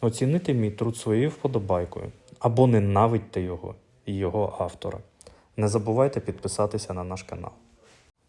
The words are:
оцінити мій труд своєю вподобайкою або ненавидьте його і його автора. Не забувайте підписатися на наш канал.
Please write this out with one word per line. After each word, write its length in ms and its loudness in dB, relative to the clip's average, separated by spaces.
оцінити 540 0
мій 160 2
труд 260 -4
своєю 340 0
вподобайкою 840 -4
або 280 4
ненавидьте 720 4
його 340 -6
і 100 -4
його 420 -2
автора. 400 -6
Не 120 2
забувайте 520 2
підписатися 720 -4
на 120 -8
наш 180 -8
канал. 300 -12